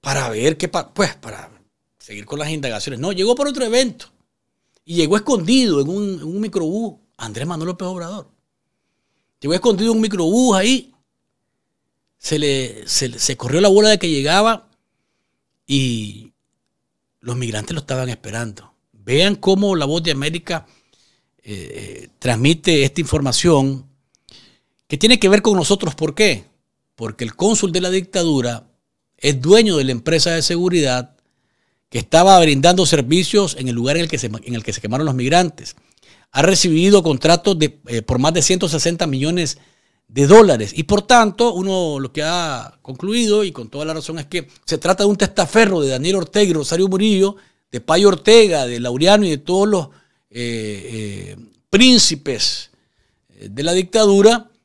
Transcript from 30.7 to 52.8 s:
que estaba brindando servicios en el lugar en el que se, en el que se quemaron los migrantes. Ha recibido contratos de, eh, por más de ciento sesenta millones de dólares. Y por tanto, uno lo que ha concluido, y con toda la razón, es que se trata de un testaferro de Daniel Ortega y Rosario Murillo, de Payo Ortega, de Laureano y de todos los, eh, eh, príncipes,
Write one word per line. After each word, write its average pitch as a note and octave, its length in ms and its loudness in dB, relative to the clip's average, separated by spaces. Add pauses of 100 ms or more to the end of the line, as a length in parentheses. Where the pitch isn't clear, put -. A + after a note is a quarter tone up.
que A#2+ 100 -6
estaba F3+ 400 6
brindando E3 460 4
servicios E3 720 0
en B2+ 120 -6
el A#2+ 60 -4
lugar B2+ 200 -2
en E3+ 80 -2
el E3 60 -6
que C#3+ 80 -6
se, A#2 100 -6
en A2+ 280 -8
el A2 80 -8
que G#2+ 100 -8
se - 80 -10
quemaron B2+ 240 -4
los C3+ 100 -2
migrantes. D#3 600 -2 (560)
Ha C#3 100 0
recibido F3+ 600 4
contratos E3 540 2
de, D3+ 300 -2
eh, A#2 140 -4
por A#2+ 180 -2
más D#3 140 2
de F3 80 0
ciento F3+ 260 0
sesenta E3 400 -2
millones D3 500 -2 (520)
de C#3 180 2
dólares. D#3+ 480 4
Y D#3 80 -6
por G3+ 180 0
tanto, A#3 520 2
uno F3+ 460 -4
lo C3 120 -8
que D3+ 120 -6
ha D#3 580 -6
concluido, G#3 640 -2
y E3 80 -8
con A2+ 160 -14
toda D3 160 -10
la D#3+ 80 -6
razón, D#3+ 260 -10
es C#3+ 60 -10
que D#3+ 240 -10 (160)
se D#3+ 120 -4
trata F#3+ 260 0
de G3+ 60 4
un G3+ 60 2
testaferro G3 640 2
de C3+ 80 0
Daniel D3+ 280 -2
Ortega F#3+ 320 0
y E3+ 40 0
Rosario E3 340 0
Murillo, G3 500 0 (340)
de A#2+ 100 -10
Payo F#3+ 280 4
Ortega, F#3+ 560 4
de A#2+ 140 -6
Laureano D#3+ 460 2
y F3 40 0
de D3 80 -2
todos F#3 300 0
los, F3+ 200 0 (420)
eh, A2+ 640 -8
eh, G2 460 -10 (320)
príncipes, G3 1000 2 (580)